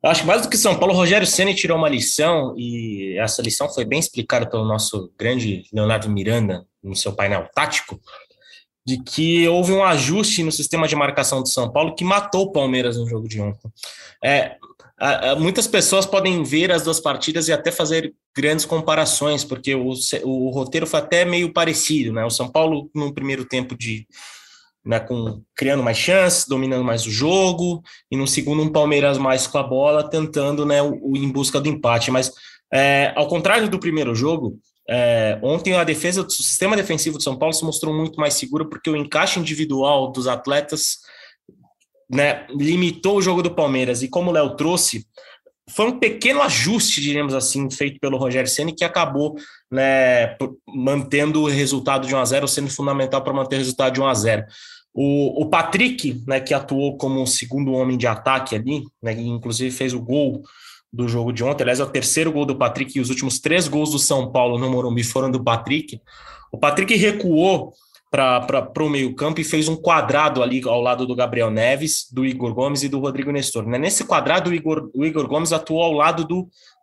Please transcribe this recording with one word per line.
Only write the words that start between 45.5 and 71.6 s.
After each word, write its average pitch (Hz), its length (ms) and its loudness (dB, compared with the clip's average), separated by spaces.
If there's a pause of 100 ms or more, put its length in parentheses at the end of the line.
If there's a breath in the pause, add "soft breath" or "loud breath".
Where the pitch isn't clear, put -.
foi 214 160 0
um 254 140 -2
pequeno 240 420 2
ajuste, 180 600 0
diríamos 143 340 0
assim, 135 340 -2
feito 139 300 -4
pelo 135 180 -2
Rogério 127 320 0
Ceni, 160 240 -2
que 175 100 -2
acabou 151 520 0 (360 loud breath)
né, 131 560 4
p-, 127 220 -6 (180)
mantendo 143 760 0
o 151 40 2
resultado 135 600 0
de 135 80 -2
um 131 40 2
a 123 60 2
zero, 135 220 0
sendo 139 220 -2
fundamental 139 520 -2
pra 135 120 -4
manter 135 220 -2
o 135 40 -2
resultado 127 340 0
de 131 80 -2
um 135 60 2
a 131 60 2
zero. 110 320 0 (480 loud breath)
O, 143 500 0
o 151 60 -2
Patrick, 151 800 0
né, 135 120 0
que 135 140 -2
atuou 139 440 -2
como 135 300 -2
segundo 131 460 -2
homem 127 240 0
de 120 100 0
ataque 127 480 0
ali, 131 280 -4 (180)
né, 113 120 -4
e 117 140 -6
inclusive 120 420 -4
fez 127 240 -2
o 120 80 -6
gol 123 400 0 (500 loud breath)
do 120 160 -4
jogo 117 240 -2
de 117 120 -4
ontem. 135 200 0
Aliás, 123 160 2
é 139 40 0
o 135 60 -4
terceiro 156 420 0
gol 147 140 0
do 135 120 -2
Patrick 131 400 -2
e 131 40 0
os 120 100 -2
últimos 131 280 -2
três 160 280 2
gols 151 240 0
do 143 80 0
São 127 320 0
Paulo 123 260 2
no 127 120 0
Morumbi 123 340 0
foram 131 260 -2
do 127 140 -2
Patrick. 120 580 -2 (500 loud breath)
O - 60 -10
Patrick 190 380 2
recuou 185 760 2 (380 soft breath)
pra, 131 320 2
pra, 127 220 0
pro 156 260 -4
meio-campo 143 500 -2
e 156 40 -4
fez 156 240 0
um 160 80 0
quadrado 143 640 2
ali 123 240 0
ao 120 160 2
lado 123 240 0
do 123 100 -4
Gabriel 117 360 0
Neves, 135 600 0